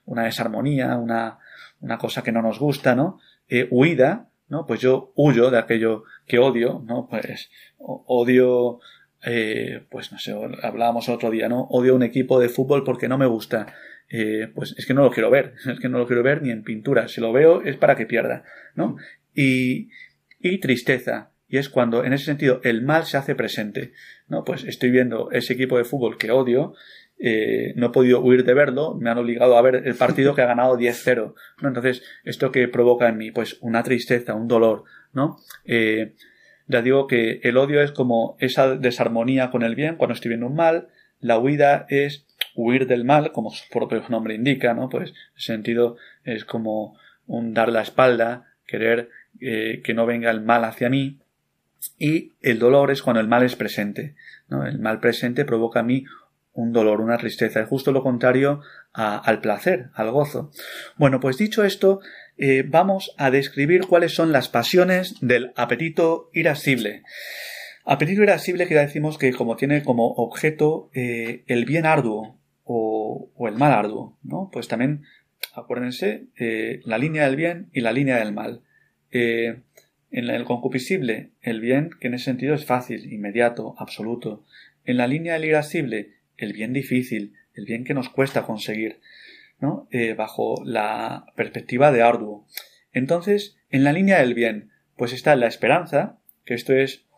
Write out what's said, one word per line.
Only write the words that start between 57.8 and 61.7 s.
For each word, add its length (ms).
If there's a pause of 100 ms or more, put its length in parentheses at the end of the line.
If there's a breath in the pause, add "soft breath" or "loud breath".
lo 120
contrario 580 (320 loud breath)
a, 240
al 220
placer, 540
al 180
gozo. 400 (460 loud breath)
Bueno, 220
pues 180
dicho 260
esto, 380 (360 loud breath)